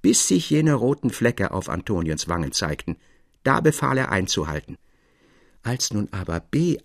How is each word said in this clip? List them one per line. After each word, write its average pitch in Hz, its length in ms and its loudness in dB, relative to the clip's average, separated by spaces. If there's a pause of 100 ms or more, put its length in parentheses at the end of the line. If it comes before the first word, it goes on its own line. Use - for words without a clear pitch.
bis - 260 4
sich 180 220 2
jene 156 260 4
roten 123 340 0
Flecke 110 420 0
auf - 180 -4
Antoniens 82 600 -2
Wangen 82 240 -2
zeigten. 80 440 -4 (460)
Da 135 160 4
befahl 139 380 2
er 131 140 -2
einzuhalten. 85 680 -2 (880)
Als 123 280 -4
nun 104 200 -2
aber 87 280 -4
B 160 460 0